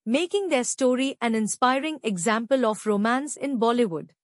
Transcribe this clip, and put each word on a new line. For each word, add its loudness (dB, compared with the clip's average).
making 0
their 2
story 0
an 0
inspiring 0
example 0
of -2
romance 0
in -4
Bollywood. 0